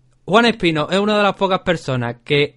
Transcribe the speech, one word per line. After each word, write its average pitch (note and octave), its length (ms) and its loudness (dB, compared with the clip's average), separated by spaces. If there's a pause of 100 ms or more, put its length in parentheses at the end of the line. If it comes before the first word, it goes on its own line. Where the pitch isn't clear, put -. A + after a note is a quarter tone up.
(260)
Juan G#3+ 180 2
Espino E3+ 460 0
es F#3 80 0
una G#3 180 0
de G#3 80 2
las F#3+ 100 0
pocas F#3+ 260 -2
personas B2+ 600 -4
que C#3+ 340 0